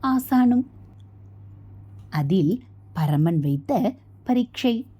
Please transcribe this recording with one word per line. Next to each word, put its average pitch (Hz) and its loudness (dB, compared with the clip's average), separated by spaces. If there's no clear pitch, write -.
ஆசானும். 254 2
அதில் 151 0
பரமன் 156 0
வைத்த 147 -2
பரீட்சை. 247 0